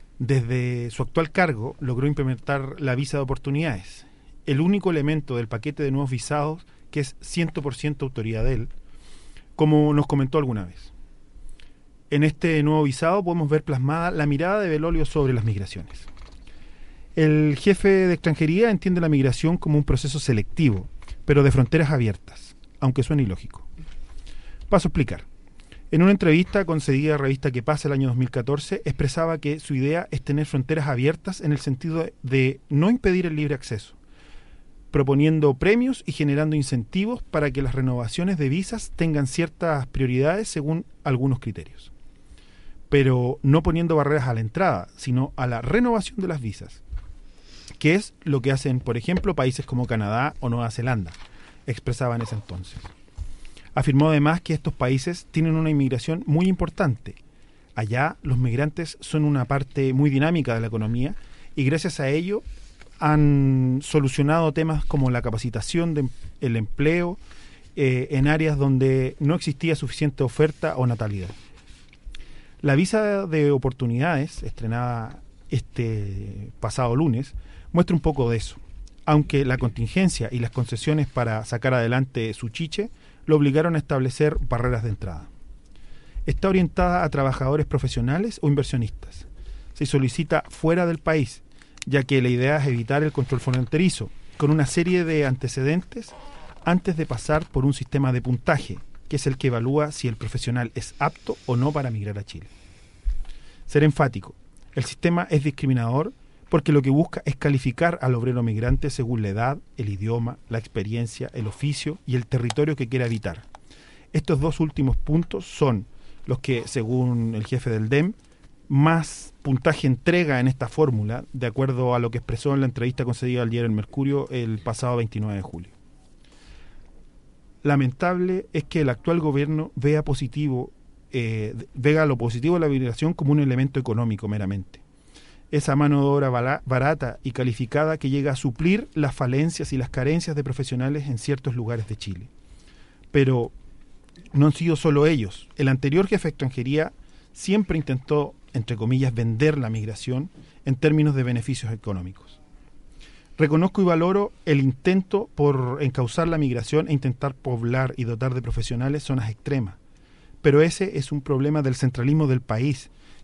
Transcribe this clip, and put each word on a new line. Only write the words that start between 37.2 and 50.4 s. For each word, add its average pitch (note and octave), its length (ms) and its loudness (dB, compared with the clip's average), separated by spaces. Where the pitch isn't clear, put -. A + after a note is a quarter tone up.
para D3 260 0
que C3 100 -2
las B2 140 0
renovaciones C3 640 0
de C#3+ 100 2
visas F#3 460 -4
tengan D3+ 320 2
ciertas D#3+ 600 -2
prioridades C3+ 600 0
según D#3+ 380 -4
algunos C3 380 0
criterios. - 520 -10
Pero C3 540 4
no D3+ 220 6
poniendo D#3+ 320 2
barreras C#3+ 320 2
a A#2+ 60 0
la A2+ 60 -2
entrada, A2+ 460 0
sino C3 380 -2
a B2+ 140 -2
la A#2 120 -4
renovación G#3+ 600 0
de F#3+ 80 -2
las D#3 120 -4
visas, G2+ 420 -10
que D#3 160 4
es G#3 180 -2
lo C#3 180 0
que C3+ 100 0
hacen, C3 280 0
por A#2 180 -4
ejemplo, F3 360 0
países C3 300 -2
como B2 220 -4
Canadá A2+ 540 -2